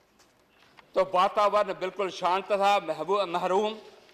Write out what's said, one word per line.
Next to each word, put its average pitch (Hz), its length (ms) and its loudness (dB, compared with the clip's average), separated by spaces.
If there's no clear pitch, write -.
तो - 180 2
वातावरण 202 600 2
बिल्कुल 185 360 -6
शांत 185 360 -2
था, 202 340 2
महबू-, 165 480 -2
महरूम। 185 500 -2